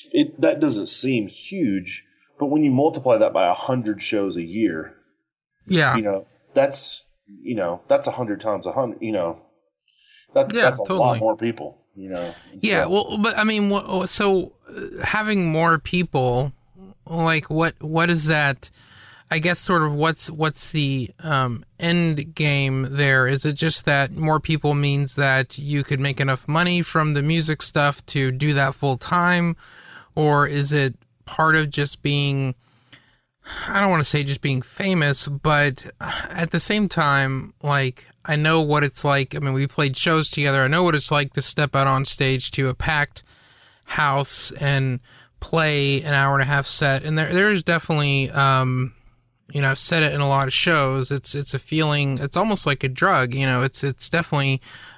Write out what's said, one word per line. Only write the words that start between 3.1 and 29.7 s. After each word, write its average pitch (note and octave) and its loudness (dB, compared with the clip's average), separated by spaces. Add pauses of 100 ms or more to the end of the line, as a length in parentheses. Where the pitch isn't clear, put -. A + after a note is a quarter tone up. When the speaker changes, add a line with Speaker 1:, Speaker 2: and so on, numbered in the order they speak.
Speaker 1:
that A2 2
by F#2 2
a F2 2
hundred G#2+ -4
shows G2 -4
a E2+ -6
year, E2+ -4 (720)
Speaker 2:
Yeah. D3 2
Speaker 1:
you A2+ -2
know, G2 -4 (260)
that's, - 0 (180)
you G#2 -10
know, F2+ -4
that's C#3 2
a - 0
hundred G#2+ -6
times G2 -4
a F2 -4
hundred, B2+ -4
you A2 -4
know, E2+ -4 (920)
that's, C#3 0
Speaker 2:
Yeah, A#3 0
Speaker 1:
that's D#3+ 2
a - -6
Speaker 2:
totally. - -2
Speaker 1:
lot A#2+ 2
more A2 0
people, A2+ -6 (140)
you F#2+ -14
know. F2 -8 (180)
And - -8
Speaker 2:
Yeah, G3 2
Speaker 1:
so - -2
Speaker 2:
well, G#3 0
but G#3+ 0
I G#3+ 2
mean, G#3+ 0
what, F#3+ -2
so, G3 0 (160)
uh, - -12
having G#3 0
more D#3+ 4
people, C3+ 0 (520)
like, E3 0
what, D#3+ 0
what E3 0
is D#3 2
that? D3 0 (640)
I E3 0
guess E3+ 0
sort E3+ 2
of D3 0
what's, D#3 0
what's D#3 -4
the, C#3 -2 (140)
um, C3 -2 (160)
end E3 0
game C#3 0
there? C3+ 2
Is C3+ 0
it D3+ 0
just D#3 0
that C#3 2
more D#3 0
people D3 0
means C#3+ 0
that C3+ 0
you C#3+ -2
could C#3 -2
make C#3 -2
enough C3+ -2
money F3 2
from D3+ 0
the C#3+ 0
music D#3 0
stuff C#3+ 0
to C3+ 0
do C#3+ 0
that C3+ 0
full C3+ 0
time? F3 2 (600)